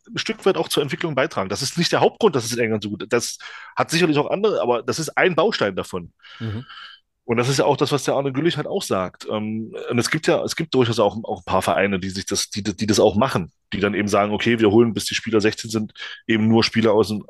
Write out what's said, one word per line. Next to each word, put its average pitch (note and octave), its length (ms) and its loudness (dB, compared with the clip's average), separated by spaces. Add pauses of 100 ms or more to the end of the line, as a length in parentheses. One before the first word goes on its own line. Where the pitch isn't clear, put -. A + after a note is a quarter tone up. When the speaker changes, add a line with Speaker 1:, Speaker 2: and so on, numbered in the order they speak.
(100)
Speaker 1:
ein A#3 80 -8
Stück - 280 -8
weit F#3+ 100 4
auch D#3+ 120 -4
zur D3+ 140 -2
Entwicklung D3+ 320 -6
beitragen. A2+ 360 -2
Das G2+ 100 -4
ist - 160 -6
nicht E3+ 160 0
der C3+ 80 2
Hauptgrund, G#3+ 340 2
dass A#2 120 -2
es A2+ 60 -6
in A#2+ 60 -4
England A2 240 0
so G#2 60 -6
gut G#2+ 140 -4
ist. - 100 -6
Das - 260 -2 (380)
hat B2+ 140 -2
sicherlich D#3+ 260 2
auch C#3+ 140 2
andere, F3 320 0
aber A#2+ 200 0
das A#2 160 -4
ist - 200 -4
ein D3+ 160 4
Baustein C3+ 420 0
davon. F2+ 360 -8 (260)
Speaker 2:
Mhm. A2+ 260 -6 (600)
Speaker 1:
Und A#2+ 120 0
das A#2+ 120 2
ist C#3 100 2
ja C#3+ 60 4
auch C#3 120 4
das, D3 160 0
was C#3+ 100 0
der C#3+ 120 0
Arne C#3 180 -2
Güllich D#3 240 0
halt D3 100 -6
auch F#3+ 160 -6
sagt. F#2 480 -4
Ähm, A2 420 -6 (160)
und A#2+ 100 0
es A#2 120 0
gibt D#3 160 -4
ja, D#3+ 160 2
es - 140 -6
gibt - 180 -4
durchaus A#2 240 2
auch, G#2 240 2
auch G2+ 200 -8
ein - 20 -20
paar F#2+ 180 0
Vereine, G2 380 0
die F#2+ 100 -6
sich F#2+ 160 -8
das, - 240 -4
die, G#2 140 -8
die G#2 220 -4
das G#2 120 2
auch G2+ 160 6
machen, A2+ 380 0 (200)
die F#2+ 60 -4
dann G2+ 160 0
eben G2+ 140 0
sagen, G#2 240 2
okay, A2+ 260 2
wir G#2+ 140 6
holen, A#2 220 6
bis G2+ 100 -4
die - 100 -6
Spieler A2 260 0
sechzehn G#2+ 300 -2
sind, G#2+ 220 -4 (340)
eben A2 220 2
nur A2+ 160 6
Spieler A2 280 2
aus G#2+ 140 4
dem, G#2+ 240 -6